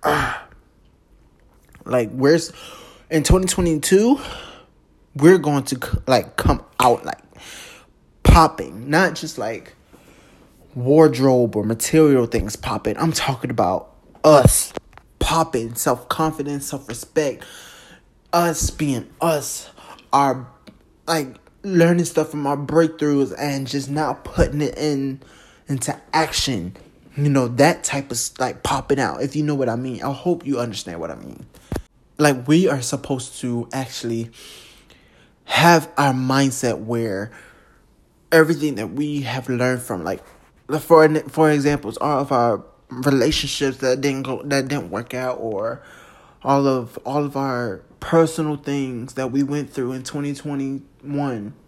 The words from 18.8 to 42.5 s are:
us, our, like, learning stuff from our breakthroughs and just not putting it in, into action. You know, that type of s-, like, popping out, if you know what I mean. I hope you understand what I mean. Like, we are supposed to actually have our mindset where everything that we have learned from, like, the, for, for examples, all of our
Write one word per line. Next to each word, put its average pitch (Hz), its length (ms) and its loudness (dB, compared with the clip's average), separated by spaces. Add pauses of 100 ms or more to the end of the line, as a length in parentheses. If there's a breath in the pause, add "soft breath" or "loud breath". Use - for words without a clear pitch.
us, 151 480 -4 (420 loud breath)
our, 131 360 2 (580)
like, 151 300 -4 (260)
learning 175 440 4
stuff 156 260 -2
from 147 160 -4
our 143 100 0
breakthroughs 147 800 0
and 139 300 -4
just 131 240 -6
not 143 320 -4
putting 147 380 0
it 143 160 -4
in, 135 440 -4 (460 soft breath)
into 135 280 -4 (160)
action. 123 640 -2 (400)
You 143 140 0
know, 131 200 2
that 139 340 2
type 139 220 -4
of - 80 -12
s-, - 260 -6
like, 127 240 -6
popping 135 360 -2
out, 117 220 -2
if 139 140 -6
you 151 80 -2
know 147 100 0
what 135 160 -2
I 113 60 -2
mean. 123 260 -6
I 135 100 -4
hope 170 320 -4
you 135 160 -4
understand 95 400 -8
what 82 120 -8
I - 40 -12
mean. - 300 -18 (720 loud breath)
Like, 135 300 2
we 170 200 6
are 143 140 -2
supposed - 600 -6
to 120 300 -6
actually 117 600 -8 (1200 loud breath)
have 160 340 6 (120)
our 139 140 2
mindset 127 640 0
where 110 520 -6 (1000 loud breath)
everything 156 440 4
that 104 140 -6
we 143 320 -6
have 127 260 -6
learned 123 360 -2
from, 92 200 -8
like, 90 200 -8 (420 soft breath)
the, 147 140 -4
for, 156 280 6 (220)
for 156 220 2
examples, 143 460 0
all 139 240 -2
of 139 100 -4
our 120 340 0 (240)